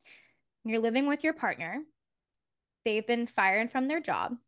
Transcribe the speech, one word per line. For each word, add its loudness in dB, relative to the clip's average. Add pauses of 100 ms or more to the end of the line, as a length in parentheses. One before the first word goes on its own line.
(640)
You're 0
living 2
with 0
your 2
partner. -4 (1040)
They've 0
been 2
fired 2
from 0
their -2
job. -2 (100)